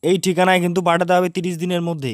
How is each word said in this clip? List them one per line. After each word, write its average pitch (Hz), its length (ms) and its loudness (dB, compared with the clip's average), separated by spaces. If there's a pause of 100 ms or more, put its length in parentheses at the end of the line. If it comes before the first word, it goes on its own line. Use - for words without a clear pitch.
এই 185 160 4
ঠিকানায় 185 380 2
কিন্তু 175 240 0
পাঠাতে 175 300 2
হবে 180 180 2
তিরিশ 180 280 -4
দিনের 180 260 -2
মধ্যে। 135 240 -6